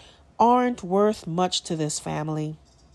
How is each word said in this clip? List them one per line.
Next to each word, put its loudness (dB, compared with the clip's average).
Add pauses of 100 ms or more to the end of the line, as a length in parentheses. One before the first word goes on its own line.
(380)
aren't 4
worth 0
much -2
to -4
this -2
family. -6 (380)